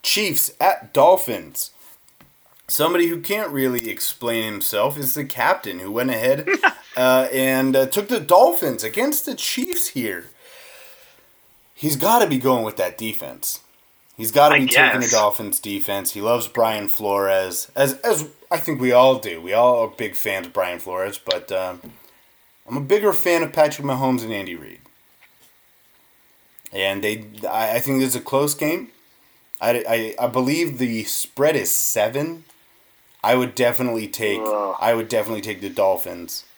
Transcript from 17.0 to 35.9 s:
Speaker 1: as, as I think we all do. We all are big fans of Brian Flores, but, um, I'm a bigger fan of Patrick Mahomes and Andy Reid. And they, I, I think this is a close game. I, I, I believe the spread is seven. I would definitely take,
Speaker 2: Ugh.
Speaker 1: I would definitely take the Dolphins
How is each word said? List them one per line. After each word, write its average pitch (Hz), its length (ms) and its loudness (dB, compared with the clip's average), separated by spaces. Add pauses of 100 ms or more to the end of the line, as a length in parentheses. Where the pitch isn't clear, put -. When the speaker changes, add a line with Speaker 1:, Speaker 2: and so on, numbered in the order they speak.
Speaker 1:
as, 135 260 2
as 156 280 0 (220)
I 170 80 0
think 147 220 -4
we 127 120 2
all 127 260 8
do. 85 220 -10
We 90 140 -6
all 120 260 4
are 110 80 0
big 110 260 -8
fans 95 320 -4
of 82 60 -18
Brian 90 260 -4
Flores, 92 400 -6
but, - 320 -4
um, 92 300 -6 (880)
I'm 123 80 -8
a 143 60 -4
bigger 202 300 2
fan 170 300 2
of 143 100 -4
Patrick 151 340 2
Mahomes 131 360 0
and 110 100 -8
Andy 95 220 -8
Reid. 69 260 -18 (1900)
And 98 300 -2
they, 107 220 -4 (240)
I, 110 280 0
I 123 40 0
think 135 180 0
this 131 120 0
is 131 60 -2
a 120 40 -6
close 143 340 0
game. 160 380 -4 (680)
I, 113 580 0
I, 123 60 -2
I - 40 0
believe 135 500 -2
the 117 260 -2
spread - 520 -2
is 101 160 -2
seven. 143 720 -2 (800)
I 113 100 6
would 123 200 0
definitely 120 520 0
take, 110 340 -4
Speaker 2:
Ugh. 104 400 -2
Speaker 1:
I 117 140 4
would 113 140 -4
definitely 107 340 -2
take 98 180 -8
the 98 80 -8
Dolphins 87 760 -2 (140)